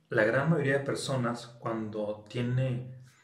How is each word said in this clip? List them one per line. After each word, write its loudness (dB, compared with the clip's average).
la 4
gran 4
mayoría 4
de -2
personas -2
cuando -6
tiene, -2